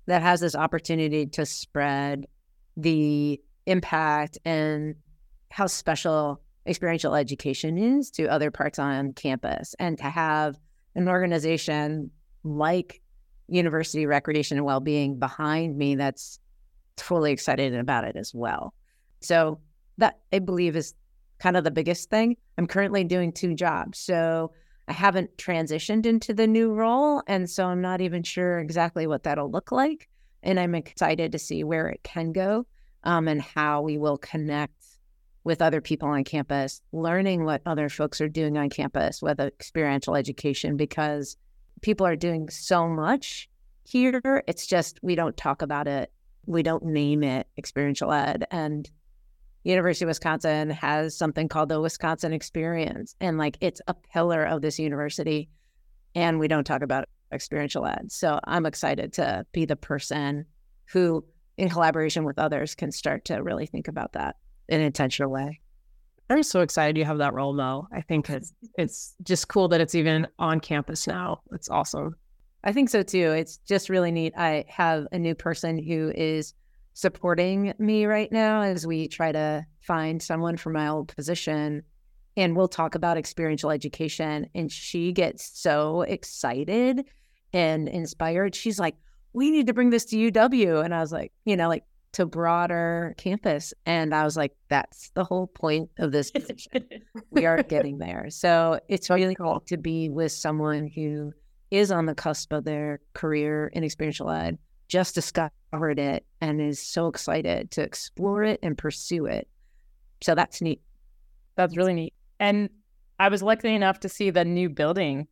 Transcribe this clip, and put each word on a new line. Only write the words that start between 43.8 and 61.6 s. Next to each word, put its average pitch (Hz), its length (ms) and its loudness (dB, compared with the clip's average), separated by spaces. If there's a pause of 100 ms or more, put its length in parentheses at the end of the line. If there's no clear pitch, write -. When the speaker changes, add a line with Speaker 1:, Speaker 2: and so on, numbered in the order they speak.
Speaker 1:
here. 254 640 2
It's - 180 -4
just, - 380 0
we 180 100 0
don't 165 240 0
talk - 240 -2
about 147 260 -4
it. 139 240 -4 (360)
We 165 160 2
don't 160 200 0
name 151 400 2
it 131 240 -2 (120)
experiential 143 520 -2
ed. - 380 0
And 151 400 -4 (720)
University 180 420 2
of - 20 0
Wisconsin 156 640 0
has 151 440 -2
something 156 320 0
called 151 220 0
the 156 120 0
Wisconsin 160 520 -2
Experience. 160 840 -4
And, 170 180 0
like, 151 240 -2
it's 180 260 -2
a 180 60 -2
pillar 165 520 0
of 156 180 -2
this 151 160 -2
university, 151 720 -2 (640)
and 170 240 4
we 156 80 2
don't 151 160 2
talk 135 180 -2
about 135 260 -2 (240)
experiential 147 540 -4
ed. - 260 -6
So 151 340 0
I'm 170 200 0
excited 147 480 -2
to 120 380 -2
be 160 140 0
the 151 100 0
person 143 680 -4 (460)
who, 170 320 2 (340)
in 185 120 0